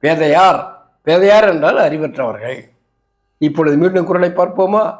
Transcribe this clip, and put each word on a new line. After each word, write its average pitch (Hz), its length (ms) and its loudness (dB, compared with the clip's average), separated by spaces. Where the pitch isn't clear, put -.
பேதையார், 156 840 0
பேதையார் 196 420 4
என்றால் 160 300 0
அறிவற்றவர்கள். 131 960 -6
இப்பொழுது 151 400 0
மீண்டும் 180 280 0
குறளை 180 240 0
பார்ப்போமா? 185 720 -2